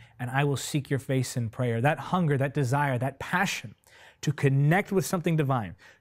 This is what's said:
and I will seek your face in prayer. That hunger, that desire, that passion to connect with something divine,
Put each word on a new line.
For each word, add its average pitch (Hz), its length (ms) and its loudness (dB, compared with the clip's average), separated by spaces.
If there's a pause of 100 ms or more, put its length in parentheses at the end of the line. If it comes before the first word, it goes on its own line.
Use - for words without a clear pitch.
(180)
and 123 140 -6
I 135 140 2
will 143 100 2
seek - 340 -4
your 139 100 0
face 131 360 -2
in 117 140 -2
prayer. 117 320 -2
That 147 180 2
hunger, 160 380 0
that 139 160 0
desire, 139 440 0
that 131 220 -4
passion - 560 -4 (460)
to 151 100 -2
connect 143 640 2
with 185 120 2
something 170 300 -2
divine, 127 400 0 (260)